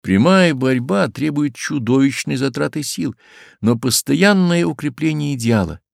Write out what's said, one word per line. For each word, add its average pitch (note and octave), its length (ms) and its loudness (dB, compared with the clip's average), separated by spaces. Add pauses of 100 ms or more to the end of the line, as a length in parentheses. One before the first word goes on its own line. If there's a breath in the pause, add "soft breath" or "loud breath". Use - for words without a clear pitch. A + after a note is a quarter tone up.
Прямая D#3+ 520 4
борьба C3 540 0
требует C#3+ 460 -4
чудовищной C3+ 800 0
затраты C#3+ 460 -4
сил, C#3+ 320 -6 (460 loud breath)
но A#2 180 2
постоянное E3+ 880 2
укрепление D3 680 -4
идеала A2 460 0 (140)